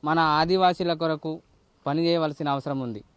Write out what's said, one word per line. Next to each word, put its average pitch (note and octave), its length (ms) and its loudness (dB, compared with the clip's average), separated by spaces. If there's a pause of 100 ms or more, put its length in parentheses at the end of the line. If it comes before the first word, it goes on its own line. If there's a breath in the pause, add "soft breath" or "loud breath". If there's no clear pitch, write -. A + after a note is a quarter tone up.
మన D#3 140 0
ఆదివాసీల E3+ 720 2
కొరకు D#3+ 480 -4 (460)
పనిచేయవలసిన D#3 640 0
అవసరం C#3 320 -4
ఉంది. A2+ 240 -8 (120)